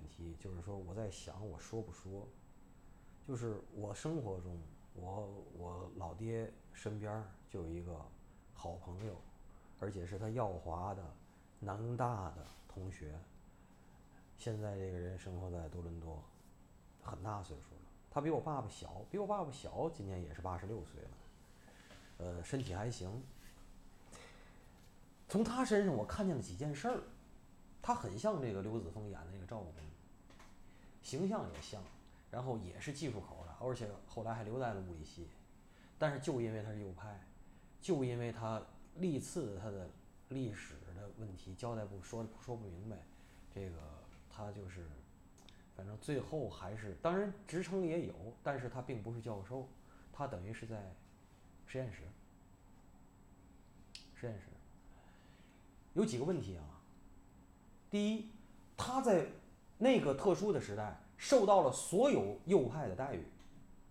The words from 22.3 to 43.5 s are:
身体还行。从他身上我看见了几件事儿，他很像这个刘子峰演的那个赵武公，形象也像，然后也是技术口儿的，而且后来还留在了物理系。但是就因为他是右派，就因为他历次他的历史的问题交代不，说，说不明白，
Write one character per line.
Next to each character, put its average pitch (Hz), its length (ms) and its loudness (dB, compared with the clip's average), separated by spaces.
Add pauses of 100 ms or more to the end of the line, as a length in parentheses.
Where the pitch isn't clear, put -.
身 135 180 2
体 87 120 -2
还 107 160 2
行。 110 320 -4 (2000)
从 202 140 6
他 240 220 6
身 208 220 8
上 170 80 8
我 107 100 4
看 202 220 2
见 175 100 6
了 120 60 2
几 - 120 -4
件 147 200 2
事 226 140 0
儿， 247 120 4 (800)
他 240 140 6
很 101 240 -2
像 185 240 4
这 117 100 2
个 95 80 2
刘 107 180 2
子 87 120 -2
峰 104 180 -6
演 95 120 -6
的 82 120 -8
那 98 60 -8
个 90 80 -8
赵 117 140 -4
武 80 140 -8
公， 78 80 -10 (1200)
形 160 240 2
象 190 280 2
也 - 80 -6
像， 101 200 -6 (480)
然 123 140 -2
后 123 140 2
也 90 200 -6
是 143 140 -4
技 139 180 0
术 107 80 0
口 82 220 -8
儿 82 60 -8
的， 82 200 -4
而 127 80 2
且 113 140 -2 (180)
后 - 180 -4
来 113 100 2
还 113 100 -2
留 113 160 0
在 120 140 2
了 98 80 -2
物 90 100 -4
理 80 100 -6
系。 82 240 -8 (720)
但 151 140 4
是 139 80 0
就 135 180 2
因 113 140 4
为 110 100 0
他 107 80 -2
是 107 100 -2
右 98 120 -4
派， 101 260 -8 (600)
就 147 240 4
因 120 140 2
为 120 120 2
他 113 300 0 (360)
历 165 220 4
次 107 400 0
他 107 120 -2
的 95 180 -4 (400)
历 131 240 0
史 - 220 -8 (200)
的 101 220 -8
问 107 180 -6
题 95 200 -8
交 117 200 -2
代 110 80 0
不， 101 200 -4
说， 113 240 -2 (120)
说 - 160 -4
不 113 120 -6
明 95 240 -6
白， 98 80 -6 (560)